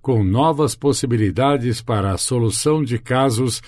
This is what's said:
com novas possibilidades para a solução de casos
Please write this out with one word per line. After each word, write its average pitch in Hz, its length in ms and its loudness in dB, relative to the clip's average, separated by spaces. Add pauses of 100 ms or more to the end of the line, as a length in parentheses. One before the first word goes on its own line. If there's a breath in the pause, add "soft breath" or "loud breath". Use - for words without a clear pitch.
com 117 200 0
novas 139 520 2
possibilidades 123 1080 0
para 98 320 -2
a 90 60 -2
solução 131 680 0
de 120 140 -4
casos 127 680 0